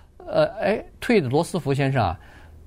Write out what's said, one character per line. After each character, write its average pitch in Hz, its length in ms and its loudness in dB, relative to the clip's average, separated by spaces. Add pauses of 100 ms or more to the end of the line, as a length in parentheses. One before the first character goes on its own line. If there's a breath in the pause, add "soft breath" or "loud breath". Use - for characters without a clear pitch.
(180 soft breath)
呃 302 280 0 (160)
，“哎， 202 220 0 (160)
退 233 200 4
的 131 80 0
罗 143 140 2
斯 175 160 -4
福 139 160 -2
先 135 160 0
生 135 100 0
啊， 92 160 0 (500 loud breath)